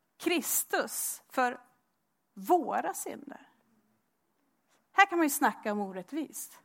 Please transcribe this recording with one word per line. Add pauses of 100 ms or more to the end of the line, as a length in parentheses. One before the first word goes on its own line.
(180)
Kristus
för (720)
våra
synder. (1400)
Här
kan
man
ju
snacka
om
orättvist.